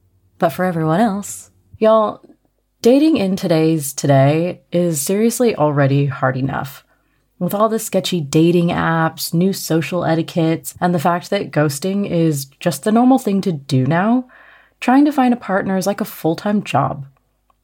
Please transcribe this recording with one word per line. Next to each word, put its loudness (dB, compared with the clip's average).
But 0
for -4
everyone 0
else, -4
y'all, 2
dating 4
in 0
today's 0
today 2
is 0
seriously 0
already 2
hard -2
enough. -6
With -4
all 2
the -4
sketchy -2
dating 2
apps, -2
new 2
social -4
etiquettes, -2
and 0
the -2
fact -2
that -4
ghosting -2
is 0
just -6
the 0
normal 4
thing -2
to -2
do 0
now, 0
trying 4
to 2
find 2
a -4
partner -2
is -2
like -2
a -4
full-time -2
job. -2